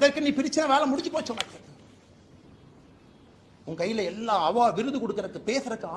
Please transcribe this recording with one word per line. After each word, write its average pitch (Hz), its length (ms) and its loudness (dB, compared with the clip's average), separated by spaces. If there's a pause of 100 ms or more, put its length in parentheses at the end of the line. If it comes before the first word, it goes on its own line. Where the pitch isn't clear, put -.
தெற்கு 285 240 4
நீ 277 120 2
பிரிச்சா 311 340 0
வேலை 294 180 4
முடிஞ்சு - 240 -4
போச்சு 247 200 -4
உனக்கு. - 220 -10 (2000)
உன் 160 120 -8
கையில 208 240 -2 (100)
எல்லா 220 220 -2 (120)
அவா 233 180 4 (120)
விருது 262 220 -2
கொடுக்கறதுக்கு, 196 520 -4
பேசுறதுக்கு 226 460 -4